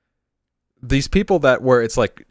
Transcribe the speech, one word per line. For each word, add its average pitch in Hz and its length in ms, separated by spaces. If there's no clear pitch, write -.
these 135 280
people 190 320
that, 131 220
where 127 200
it's 113 140
like, - 340